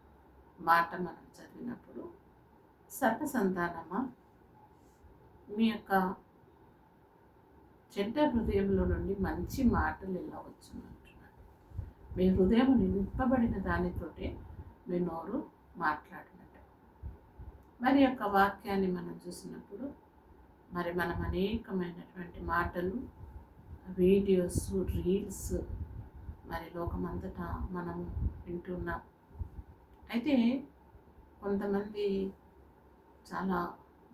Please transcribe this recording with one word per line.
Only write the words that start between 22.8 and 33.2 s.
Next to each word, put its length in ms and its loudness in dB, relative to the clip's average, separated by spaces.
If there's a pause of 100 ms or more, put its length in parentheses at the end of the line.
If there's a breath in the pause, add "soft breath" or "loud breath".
వీడియోస్, 840 4
రీల్స్, 800 0 (920)
మరి 280 -8
లోకమంతటా 960 -4
మనము 580 -2 (180)
వింటున్నాం. 540 -6 (1120)
అయితే 520 4 (800)
కొంతమంది 840 0 (1080)